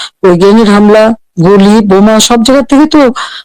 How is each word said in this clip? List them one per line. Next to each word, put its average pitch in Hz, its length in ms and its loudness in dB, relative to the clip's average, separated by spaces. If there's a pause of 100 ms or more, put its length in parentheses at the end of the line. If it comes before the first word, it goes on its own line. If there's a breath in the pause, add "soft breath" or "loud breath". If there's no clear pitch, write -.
(220 loud breath)
ওই 180 160 0
গ্রেনেড 202 300 2
হামলা, 214 460 0 (260)
গুলি, 202 460 0
বোমা 208 340 0
সব 240 220 -2
জায়গা 262 200 0
থেকে 277 240 0
তো 311 140 0 (440 loud breath)